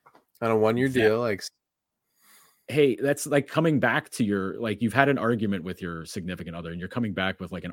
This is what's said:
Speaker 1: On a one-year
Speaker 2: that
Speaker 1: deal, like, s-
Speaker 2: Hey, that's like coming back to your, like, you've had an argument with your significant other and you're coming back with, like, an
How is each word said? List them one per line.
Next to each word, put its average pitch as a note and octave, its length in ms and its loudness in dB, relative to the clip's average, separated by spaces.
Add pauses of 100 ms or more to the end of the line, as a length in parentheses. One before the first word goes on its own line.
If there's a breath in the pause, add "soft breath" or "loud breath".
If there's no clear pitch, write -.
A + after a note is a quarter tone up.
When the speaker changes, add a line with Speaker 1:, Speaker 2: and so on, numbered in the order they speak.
(420)
Speaker 1:
On A2+ 100 0
a A2 60 4
one-year A2+ 320 4
Speaker 2:
that C3 40 -2
Speaker 1:
deal, A2 260 4
like, A2 200 -2
s- - 100 -14 (1160 soft breath)
Speaker 2:
Hey, C#3 280 4
that's C#3+ 320 -2
like D3 200 2
coming D#3 320 2
back A#2+ 320 0
to - 120 -2
your, G2+ 360 -2
like, A2 220 -4
you've A2+ 120 0
had C#3 140 6
an C3+ 120 2
argument G2+ 440 0
with F2+ 200 -8
your E2+ 220 -8
significant F2 500 -10
other E2+ 160 -10
and F2 80 -8
you're F2+ 100 -8
coming A2+ 240 -4
back F#2+ 260 -4
with, F2+ 120 -10
like, F2 120 -10
an F2+ 100 -10